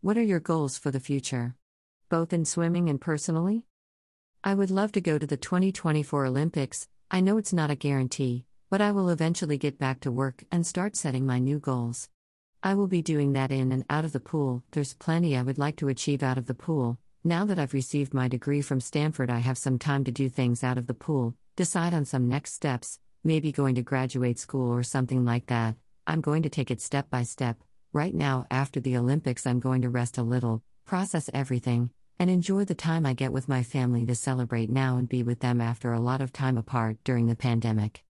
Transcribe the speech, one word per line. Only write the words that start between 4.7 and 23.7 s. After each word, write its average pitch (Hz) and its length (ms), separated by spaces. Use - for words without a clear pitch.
love 202 200
to 202 80
go 160 180
to 147 80
the 143 100
twenty 185 340
twenty-four 151 560
Olympics. 139 600
I 185 80
know 196 160
it's 208 160
not 160 180
a 143 60
guarantee, 131 680
but 196 100
I 208 100
will 196 200
eventually 160 480
get 143 200
back 135 220
to 135 100
work 131 400
and 170 160
start 196 300
setting 131 300
my 127 120
new 139 220
goals. 120 480
I 190 100
will 202 120
be 180 160
doing 147 300
that 135 180
in 131 220
and 131 180
out 156 140
of 156 80
the 131 80
pool. 131 500
There's 143 240
plenty 160 420
I 127 60
would 131 160
like 147 200
to 143 100
achieve 139 340
out 131 160
of 123 80
the 127 80
pool. 123 420
Now 170 220
that 190 120
I've 139 160
received 135 400
my 127 140
degree 139 340
from 135 180
Stanford, 147 500
I 117 100
have 123 180
some 127 220
time 139 240
to 131 80
do 135 160
things 123 340
out 127 160
of 120 80
the 127 80
pool, 123 400
decide 170 360
on 156 120
some 127 240
next 135 240
steps, - 480
maybe 156 260
going 135 240